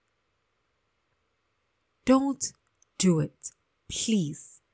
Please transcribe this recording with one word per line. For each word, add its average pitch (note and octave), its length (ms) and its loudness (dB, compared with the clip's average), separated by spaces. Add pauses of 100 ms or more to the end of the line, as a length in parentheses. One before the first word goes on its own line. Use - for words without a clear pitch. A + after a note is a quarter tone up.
(2000)
"Don't C4 480 2 (460)
do E3+ 220 4
it, - 320 -8 (360)
please," - 720 -4 (140)